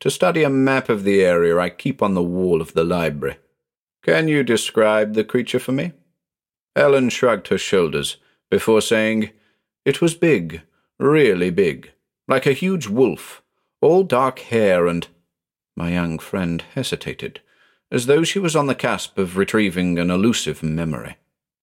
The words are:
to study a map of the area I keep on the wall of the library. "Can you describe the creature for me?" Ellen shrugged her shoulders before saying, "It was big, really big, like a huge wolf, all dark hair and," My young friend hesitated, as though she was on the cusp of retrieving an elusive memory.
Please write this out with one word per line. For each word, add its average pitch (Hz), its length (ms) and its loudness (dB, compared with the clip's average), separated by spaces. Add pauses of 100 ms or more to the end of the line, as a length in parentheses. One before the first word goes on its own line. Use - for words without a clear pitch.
to 139 100 -2
study 170 320 0
a 143 60 2
map 135 400 0
of 101 160 -2
the 98 180 4
area 85 340 2
I 90 120 0
keep - 320 -6
on 101 120 0
the 90 100 0
wall 87 380 0
of 80 120 -12
the 82 100 2
library. 78 540 -2 (680)
"Can 160 240 2
you 147 160 2
describe 107 680 2
the 107 100 0
creature 123 360 -2
for - 120 -6
me?" 151 220 -4 (840)
Ellen 139 340 4
shrugged 113 380 0
her 95 100 0
shoulders 76 600 -2 (340)
before 107 300 2
saying, 110 500 -2 (540)
"It - 160 -2
was 165 140 0
big, 87 460 0 (380)
really 127 500 2
big, 85 420 -2 (360)
like - 180 0
a 143 80 4
huge 180 340 -4
wolf, 104 540 -2 (400)
all 170 220 4
dark 131 360 0
hair 98 480 2
and," 85 200 -4 (680)
My 85 160 -6
young 85 280 -2
friend 87 440 -6 (100)
hesitated, - 680 -10 (500)
as 123 140 -2
though 147 180 4
she 180 160 -2
was 165 160 -2
on 143 120 0
the 127 80 -2
cusp - 420 -4
of 92 200 -4
retrieving 92 640 0
an 87 100 0
elusive 92 540 -2
memory. 78 540 -6 (460)